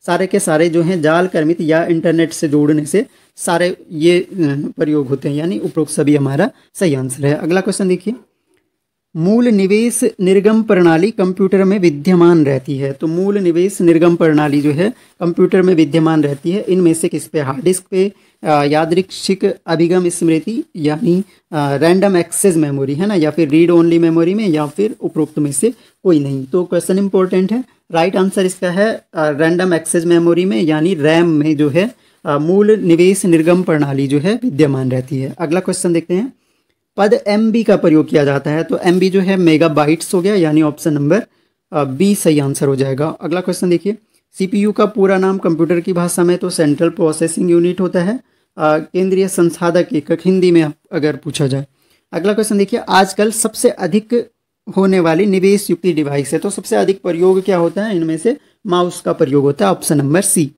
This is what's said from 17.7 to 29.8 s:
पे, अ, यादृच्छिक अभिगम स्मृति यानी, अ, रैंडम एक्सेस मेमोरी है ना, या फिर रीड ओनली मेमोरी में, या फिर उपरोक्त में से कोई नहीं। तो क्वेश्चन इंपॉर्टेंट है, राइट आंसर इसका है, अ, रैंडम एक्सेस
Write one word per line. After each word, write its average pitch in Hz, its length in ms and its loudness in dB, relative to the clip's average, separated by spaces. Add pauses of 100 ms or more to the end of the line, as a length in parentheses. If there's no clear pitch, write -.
पे, 196 220 -2 (320)
अ, 151 200 2
यादृच्छिक 165 800 -2 (220)
अभिगम 175 420 0
स्मृति 170 560 -2 (120)
यानी, 165 440 0 (320)
अ, 143 240 -2
रैंडम 185 400 2
एक्सेस 170 400 0
मेमोरी 143 380 -2
है 175 120 -2
ना, 214 80 -2
या 151 160 2
फिर 156 180 0
रीड 165 220 4
ओनली 170 280 4
मेमोरी 165 360 2
में, 214 140 -2
या 151 180 0
फिर 208 340 -4
उपरोक्त 156 380 -4
में 143 140 -2
से 214 180 0 (340)
कोई 170 160 4
नहीं। 139 240 -6
तो 175 200 -2
क्वेश्चन 180 340 -2
इंपॉर्टेंट 190 540 0
है, 247 120 -4 (280)
राइट 170 240 0
आंसर 190 300 0
इसका 185 240 -4
है, 202 240 0
अ, 214 80 -14 (140)
रैंडम 165 580 0
एक्सेस 165 300 -2